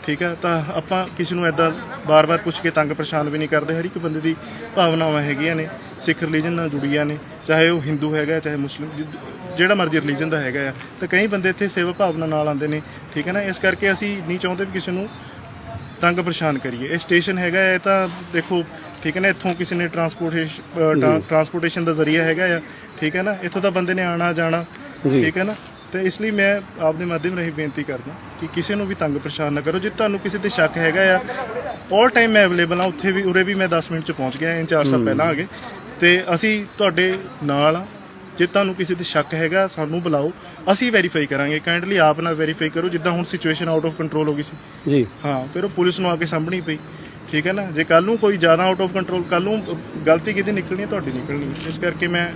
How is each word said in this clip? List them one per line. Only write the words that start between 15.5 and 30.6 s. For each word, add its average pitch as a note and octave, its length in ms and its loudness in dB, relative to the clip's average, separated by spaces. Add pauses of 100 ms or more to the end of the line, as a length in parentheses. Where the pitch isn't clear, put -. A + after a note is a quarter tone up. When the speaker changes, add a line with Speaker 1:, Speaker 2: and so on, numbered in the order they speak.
Speaker 1:
ਤੰਗ F3 180 2
ਪਰੇਸ਼ਾਨ E3 400 -2
ਕਰੀਏ। B2+ 300 -6
ਇਹ E3 100 -2
ਸਟੇਸ਼ਨ F3+ 400 2
ਹੈਗਾ F3+ 220 0
ਹੈ, F#3 140 4
ਇਹ F3+ 40 0
ਤਾਂ F#3+ 300 2 (240)
ਦੇਖੋ, E3+ 320 0 (380)
ਠੀਕ D#3 140 -4
ਹੈ F#3 60 0
ਨਾ, G3 60 4
ਇੱਥੋਂ F#3 260 0
ਕਿਸੇ F3+ 200 -4
ਨੇ F3 140 0
ਟਰਾਂਸਪੋਰਟੇਸ਼ਨ, E3 760 -2
ਅ, D#3+ 320 2
ਟਰਾਂ-, D#3 260 4
Speaker 2:
ਜੀ। D3+ 80 -12
Speaker 1:
ਟਰਾਂਸਪੋਰਟੇਸ਼ਨ E3 560 0
ਦਾ E3 80 2
ਜ਼ਰੀਆ D#3 320 2
ਹੈਗਾ E3+ 320 2
ਆ, E3 40 -2 (400)
ਠੀਕ D3+ 160 -2
ਹੈ F#3 60 -2
ਨਾ? G3+ 200 -2
ਇੱਥੋਂ F3+ 200 -4
ਤਾਂ G3 80 4
ਬੰਦੇ F3+ 240 0
ਨੇ F#3 80 0
ਆਉਣਾ F3 300 0
ਜਾਣਾ, E3 320 0 (460)
Speaker 2:
ਜੀ। C3 140 6
Speaker 1:
ਠੀਕ - 140 0
ਹੈ F#3 60 0
ਨਾ? G#3+ 100 -4 (380)
ਤੇ F#3 100 -2
ਇਸ F#3 180 0
ਲਈ A3 100 0
ਮੈਂ G3+ 300 2 (200)
ਆਪਦੇ D#3+ 240 2
ਮਾਧਿਅਮ F3 340 -2
ਰਾਹੀਂ E3 140 -2
ਬੇਨਤੀ D3+ 300 -4
ਕਰਦਾ C3+ 300 -8 (280)
ਕਿ E3 140 -6
ਕਿਸੇ E3+ 200 -2
ਨੂੰ G3+ 120 -2
ਵੀ F#3+ 80 -4
ਤੰਗ D3+ 220 -2
ਪਰੇਸ਼ਾਨ C#3+ 360 -4
ਨਾ C#3+ 80 0
ਕਰੋ। D#3+ 180 0
ਜੇ F#3+ 120 -2
ਤੁਹਾਨੂੰ G3+ 300 0
ਕਿਸੇ G3+ 180 -4
ਤੇ G3 100 -2
ਸ਼ੱਕ D#3+ 280 2